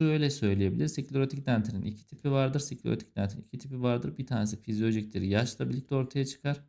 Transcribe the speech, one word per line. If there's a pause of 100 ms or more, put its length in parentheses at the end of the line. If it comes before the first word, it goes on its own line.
Şöyle
söyleyebiliriz.
Sklerotik
dentinin
iki
tipi
vardır.
Sklerotik
dentin
iki
tipi
vardır.
Bir
tanesi
fizyolojiktir.
Yaşla
birlikte
ortaya
çıkar. (120)